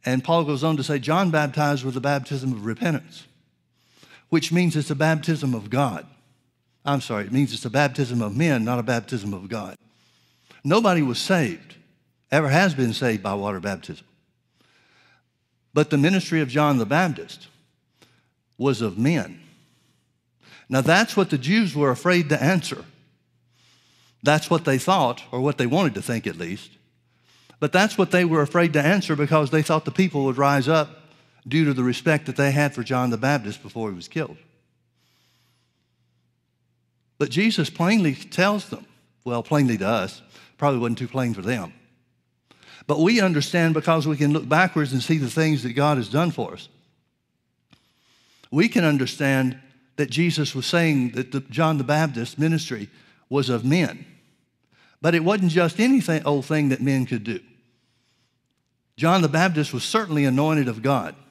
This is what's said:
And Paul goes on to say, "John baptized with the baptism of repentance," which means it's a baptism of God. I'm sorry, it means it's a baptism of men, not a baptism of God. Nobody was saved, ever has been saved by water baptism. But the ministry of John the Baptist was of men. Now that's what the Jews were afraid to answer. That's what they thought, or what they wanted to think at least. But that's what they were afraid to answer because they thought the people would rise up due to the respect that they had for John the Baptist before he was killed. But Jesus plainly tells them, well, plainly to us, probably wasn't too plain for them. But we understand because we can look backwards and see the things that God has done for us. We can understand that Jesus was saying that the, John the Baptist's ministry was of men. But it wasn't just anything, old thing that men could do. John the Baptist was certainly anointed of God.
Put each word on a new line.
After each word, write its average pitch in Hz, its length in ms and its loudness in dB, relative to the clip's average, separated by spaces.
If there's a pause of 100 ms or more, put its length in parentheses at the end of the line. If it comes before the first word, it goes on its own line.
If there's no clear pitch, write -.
And 127 180 0
Paul 165 220 2
goes 143 180 -2
on 160 140 0
to 135 80 -4
say, 147 160 -2
"John 165 320 0
baptized 147 520 0
with 131 100 -6
the 131 60 -6
baptism 139 520 -4
of 107 140 -8
repentance," 143 580 -6 (1040)
which 160 240 0
means 170 240 2
it's 147 140 -4
a 151 40 -2
baptism 151 640 0
of 104 140 -10
God. 117 360 -2 (760)
I'm 143 160 0
sorry, 104 240 -6
it 98 80 -8
means 135 200 0
it's - 120 -12
a 123 40 -6
baptism 127 540 0
of 104 140 -4
men, 139 280 2
not 123 140 -2
a 117 60 -4
baptism 110 500 -4
of 95 140 -14
God. 101 280 -10 (840)
Nobody 180 400 4
was 123 160 0
saved, 139 560 -2 (580)
ever 147 160 2
has 165 260 4
been 123 200 -2
saved 110 300 -2
by 101 100 -2
water 101 240 -4
baptism. 87 480 -10 (1700)
But 151 160 2
the 151 80 2
ministry 170 420 2
of 139 80 -2
John 143 300 2
the 113 80 0
Baptist 151 640 -2 (1080)
was 123 240 0
of 104 160 -4
men. 123 440 -2 (1300)
Now 131 120 2
that's 180 360 2
what 196 140 2
the 147 80 0
Jews 170 360 0
were 147 160 2
afraid 175 380 0
to 143 120 0
answer. 160 440 0 (1400)
That's 151 260 2
what 170 160 0
they 135 140 0
thought, 143 540 0
or 127 80 -4
what 139 180 0
they 123 80 2
wanted 143 280 2
to 98 80 -8
think 117 260 -4
at 80 100 -8
least. 87 320 -10 (880)
But - 140 -2
that's 202 260 2
what 185 140 2
they 180 120 4
were 160 180 2
afraid 165 320 2
to 151 80 2
answer 170 340 2
because 147 340 2
they 156 120 2
thought 156 220 0
the - 60 -6
people 151 360 0
would 127 120 -2
rise 139 300 2
up 156 420 -2 (380)
due 156 160 2
to 143 100 2
the 127 80 0
respect 143 440 0
that 131 100 -8
they 139 160 2
had 143 240 0
for 120 80 -6
John 127 260 -2
the 117 60 -2
Baptist 113 440 -2
before 110 300 -8
he 92 60 -10
was 85 100 -16
killed. - 300 -8 (2750)
But 139 120 -2
Jesus 185 400 0
plainly 175 440 2
tells 196 540 -2
them, - 180 -14 (380)
well, 120 180 -4
plainly 131 360 2
to 95 100 -2
us, 101 340 -4 (360)
probably 143 200 0
wasn't 117 200 -2
too 123 100 -8
plain 123 260 -4
for 95 80 -10
them. 104 300 -6 (1120)
But 147 120 0
we 208 220 4
understand 165 540 2
because 160 320 0
we 156 100 -2
can 147 160 2
look 151 160 -2
backwards 156 440 2
and 127 100 0
see 160 160 0
the 127 120 -2
things 156 320 0
that 120 120 -6
God 147 220 2
has 113 120 -4
done 151 240 0
for 90 220 -8
us. - 140 -18 (1800)
We 185 180 2
can 214 160 2
understand 135 760 0 (340)
that 135 160 -4
Jesus 151 460 0
was 127 100 -6
saying 151 440 2
that 123 200 -6
the, 139 100 -4
John 156 380 0
the 131 60 -2
Baptist's 139 520 -2
ministry 147 520 -2 (400)
was 135 200 0
of 120 160 -2
men. 139 420 0 (960)
But 165 140 2
it 165 80 2
wasn't 185 300 2
just 170 260 2
anything, 208 460 2
old 143 220 0
thing 151 240 2
that 135 100 0
men 131 260 0
could 120 160 -4
do. 117 160 -8 (1600)
John 170 260 4
the 156 60 4
Baptist 160 440 0
was 120 120 -6
certainly 165 400 0
anointed 143 420 2
of 113 160 -6
God. 113 320 -2 (160)